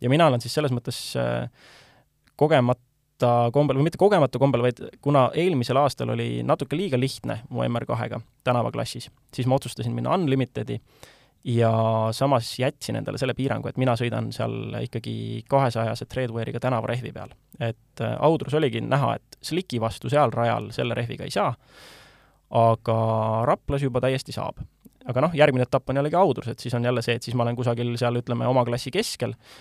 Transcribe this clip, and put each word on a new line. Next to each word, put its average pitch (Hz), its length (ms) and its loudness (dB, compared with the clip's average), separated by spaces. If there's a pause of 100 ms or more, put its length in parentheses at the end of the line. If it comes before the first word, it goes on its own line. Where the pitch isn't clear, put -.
Ja 123 80 2
mina 160 160 6
olen 123 160 2
siis 120 160 -4
selles 139 160 0
mõttes, - 240 -6 (160)
äh, 120 320 -2 (880)
kogemata 120 1200 2
kombel, 139 240 4
või 147 80 4
mitte - 160 0
kogemata 185 400 4
kombel, 127 240 4
vaid 123 160 -2 (160)
kuna 139 320 4
eelmisel 143 480 2
aastal 131 320 0
oli 117 320 -4
natuke 143 320 -2
liiga 160 240 0
lihtne 120 400 -4 (160)
mu 123 80 -2
M 120 160 -2
R 120 80 -6
kahega 113 320 -4 (240)
tänavaklassis, 117 640 -2 (240)
siis 127 160 -4
ma 127 80 4
otsustasin 117 400 -4
minna 120 160 -2
Unlimitedi 135 720 -2 (600)
ja 117 300 2 (420)
samas 131 460 0
jätsin 123 400 -4
endale 104 180 -6
selle 127 160 -2
piirangu, 123 320 -4
et 104 160 -8
mina 127 160 2
sõidan 113 320 -4
seal 113 460 -6 (100)
ikkagi 113 640 -8
kahesajase 117 560 0
treadweariga 117 560 -6
tänavarehvi 120 540 -2
peal. - 160 -14 (260)
Et, - 440 -8
äh, 117 200 -2
Audrus 147 320 2
oligi 143 280 0
näha, 117 340 0
et - 260 -14
slicki 160 400 -4
vastu 113 280 -4
seal 139 200 4
rajal 113 460 -2
selle 120 180 -2
rehviga 117 320 -6
ei 135 80 -10
saa, 190 160 0 (1040)
aga 113 480 2 (500)
Raplas 143 320 -2
juba 123 240 0
täiesti 131 300 -2
saab. - 260 -8 (480)
Aga 127 160 2
noh, 170 80 -2
järgmine 139 320 6
etapp - 240 0
on 135 80 -2
jällegi 147 240 0
Audrus, 127 320 2
et - 80 -14
siis 120 160 -4
on 120 80 0
jälle 123 160 2
see, 117 160 0
et - 80 -10
siis 120 80 -4
ma 123 80 2
olen 117 160 0
kusagil 120 400 -2
seal, 120 240 0
ütleme, 120 240 -2
oma 127 220 4
klassi 120 260 -4
keskel, 117 400 -4 (280)